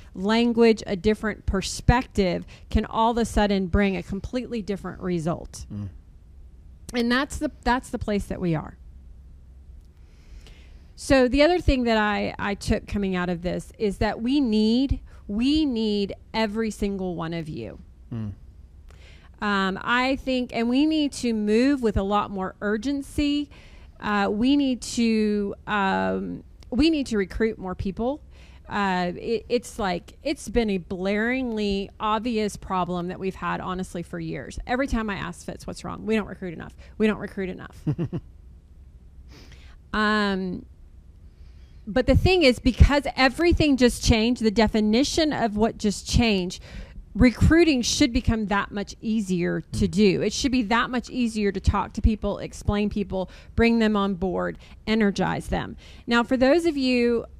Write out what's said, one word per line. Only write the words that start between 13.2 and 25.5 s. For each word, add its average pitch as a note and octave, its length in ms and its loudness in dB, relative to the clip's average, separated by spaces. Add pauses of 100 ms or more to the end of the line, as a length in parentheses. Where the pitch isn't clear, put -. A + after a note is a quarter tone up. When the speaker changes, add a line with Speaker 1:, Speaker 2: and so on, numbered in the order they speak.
Speaker 1:
of E3+ 120 -4
this F3 380 -6
is G3+ 180 -2
that G#3+ 240 -2
we B3+ 180 2
need, A3+ 600 2 (280)
we C4+ 380 0
need G#3+ 480 -2 (220)
every A3 340 -2
single G3 460 -4
one E3 180 -6
of E3 160 -6
you. A2+ 300 -10 (340)
Speaker 2:
Mm. A2 200 -6 (1080)
Speaker 1:
Um, G3 420 0
I B3+ 320 0
think, B3+ 400 -4
and A#3 140 0
we C4+ 160 4
need D#4 280 0
to A#3+ 200 -2
move A3+ 480 2
with A3 160 2
a G3+ 60 0
lot G3+ 280 0
more F#3+ 300 -6
urgency. C#4 880 -2 (500)
Uh, G3+ 320 0
we A#3+ 240 2
need C4+ 260 2
to, G#3+ 720 0 (140)